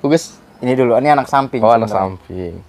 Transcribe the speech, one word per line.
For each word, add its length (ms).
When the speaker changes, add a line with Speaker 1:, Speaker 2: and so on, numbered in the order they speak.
Speaker 1:
Bagus. 360
Speaker 2:
ini 160
dulu, 240
ini 120
anak 160
samping 360
Speaker 1:
Oh, 120
anak 160
Speaker 2:
sebenarnya. 240
Speaker 1:
samping. 400